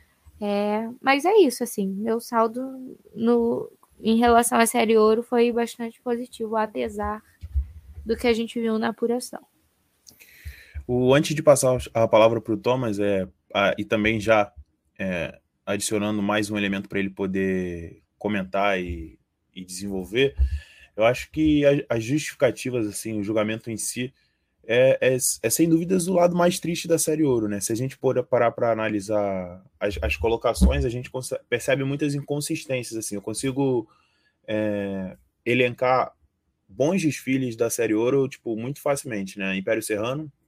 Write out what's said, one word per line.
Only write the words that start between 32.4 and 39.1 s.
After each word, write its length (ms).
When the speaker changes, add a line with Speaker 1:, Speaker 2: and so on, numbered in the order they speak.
Speaker 2:
assim. 180
Eu 80
consigo, 640
é, 680
elencar 680
bons 360
desfiles 540
da 120
Série 260
Ouro, 320
tipo, 300
muito 240
facilmente, 580